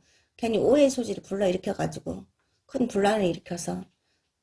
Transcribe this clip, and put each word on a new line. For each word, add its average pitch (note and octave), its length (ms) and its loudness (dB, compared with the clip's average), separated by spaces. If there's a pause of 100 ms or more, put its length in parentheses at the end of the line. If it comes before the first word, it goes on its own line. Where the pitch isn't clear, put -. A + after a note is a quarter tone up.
(360)
괜히 A3+ 220 0
오해 C4+ 300 6
소지를 A#3 360 -4
불러일으켜가지고 F#3 1000 -4 (420)
큰 B3 200 -2
분란을 G3+ 380 2
일으켜서 F3 580 -4 (600)